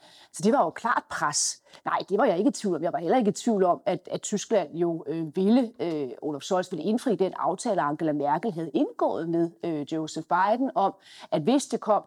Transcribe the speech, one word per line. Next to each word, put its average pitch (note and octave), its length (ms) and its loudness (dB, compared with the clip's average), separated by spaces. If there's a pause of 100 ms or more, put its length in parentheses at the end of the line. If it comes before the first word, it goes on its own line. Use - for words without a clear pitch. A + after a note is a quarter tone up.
(320)
Så - 120 -8
det A3 80 6
var C4 120 4
jo D#3+ 60 0
klart B3 400 -2
pres. - 520 -2 (220)
Nej, D3+ 140 -2 (100)
det G3 100 0
var C4 60 4
jeg F#3 140 4
ikke G#3+ 100 2
i - 40 4
tvivl F#3 240 -2
om. D3 60 -4
Jeg E3+ 100 0
var - 60 -4
heller F3 200 2
ikke G#3+ 100 4
i G3+ 40 2
tvivl G3+ 320 2
om, F3 220 4
at, - 240 -2
at - 120 -6
Tyskland G3 540 -2
jo, E3+ 300 0
øh, D#3 300 -4
ville, A3 440 4
øh, D3+ 280 -2 (140)
Olaf C#3+ 200 -6
Scholz F#3 300 -2
ville D#3 120 -6
indfri A3 320 0
den F#3 200 0
aftale, F#3+ 460 -2
Angela D3+ 300 0
Merkel D3 400 0
havde D#3+ 220 -6
indgået C4+ 540 -2
med, E3+ 220 2 (140)
øh, D3+ 280 -4
Joseph D#3+ 360 -6
Biden G#3+ 460 2
om, G3 200 2 (360)
at E3 120 0
hvis B3+ 240 2
det A3+ 140 -4
kom G3+ 260 2